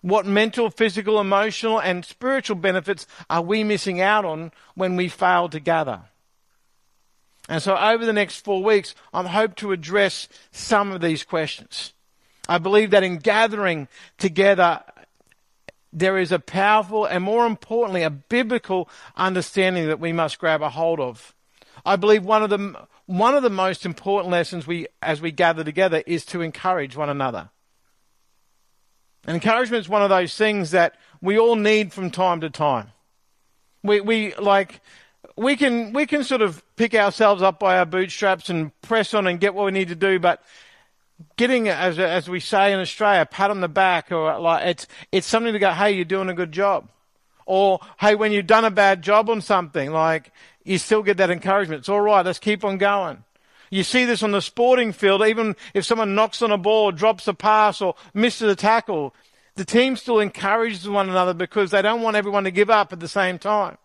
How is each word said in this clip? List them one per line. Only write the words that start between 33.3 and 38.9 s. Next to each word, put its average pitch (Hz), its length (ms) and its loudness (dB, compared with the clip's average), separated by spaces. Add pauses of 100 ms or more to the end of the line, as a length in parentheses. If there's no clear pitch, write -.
We, 208 180 2
we, 214 340 -2
like, 196 460 0 (540)
we 262 200 0
can, 233 380 0
we 285 120 0
can 294 180 -2
sort 247 180 -2
of 175 220 -2 (120)
pick 226 200 0
ourselves 202 460 4
up 190 180 2
by 185 180 2
our 180 80 4
bootstraps 185 640 -2
and 160 220 -4 (100)
press 220 320 -2